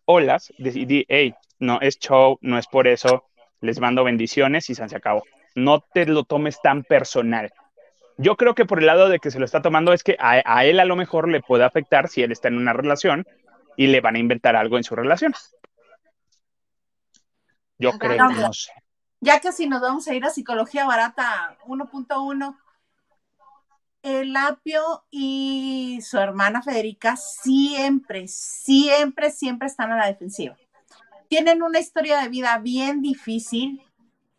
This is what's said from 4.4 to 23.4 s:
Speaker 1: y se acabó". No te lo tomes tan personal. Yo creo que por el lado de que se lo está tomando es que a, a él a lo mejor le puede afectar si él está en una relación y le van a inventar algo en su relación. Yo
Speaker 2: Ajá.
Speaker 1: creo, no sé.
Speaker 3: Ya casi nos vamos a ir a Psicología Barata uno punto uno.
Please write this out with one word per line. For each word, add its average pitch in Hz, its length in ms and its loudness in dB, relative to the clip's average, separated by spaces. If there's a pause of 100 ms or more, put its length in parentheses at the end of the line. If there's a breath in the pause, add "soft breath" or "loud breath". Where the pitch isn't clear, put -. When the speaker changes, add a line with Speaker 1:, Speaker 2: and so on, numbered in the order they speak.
Speaker 1:
y 123 60 -8
se 117 80 -12
acabó". 104 400 -4 (320)
No 143 240 2 (140)
te 175 120 2
lo 151 180 0
tomes 147 380 -4
tan 143 220 2
personal. 117 680 0 (640)
Yo 180 200 2
creo 240 180 4
que 233 100 2
por 180 140 -2
el 156 60 4
lado 180 240 8
de 175 100 2
que 147 120 -4
se 131 80 -8
lo 131 60 0
está 147 160 -2
tomando 160 320 2
es 170 100 0
que 196 160 2
a, 123 260 4
a 120 200 4
él 170 140 6
a 180 60 6
lo 180 100 0
mejor 170 340 -2
le 151 120 0
puede 123 240 2
afectar 139 420 2
si 127 160 -2
él 117 80 -2
está 117 160 -4
en 120 100 0
una 123 160 0
relación 143 520 0 (520)
y 135 100 4
le 135 140 4
van 113 140 0
a 117 40 -2
inventar 117 360 2
algo 110 220 0
en 120 80 -4
su 113 100 -10
relación. 160 380 0 (2500)
Yo 123 120 0
Speaker 2:
Ajá. 208 100 -2
Speaker 1:
creo, 262 300 2
no - 240 -2
sé. - 180 -14 (500)
Speaker 3:
Ya 285 180 4
casi 349 280 -4
nos 254 140 -2
vamos 262 260 -4
a 285 60 -6
ir 254 120 -4
a 311 40 -2
Psicología 254 560 -6
Barata 233 800 -2
uno 262 240 -10
punto 269 340 -8
uno. 277 340 -8 (1400)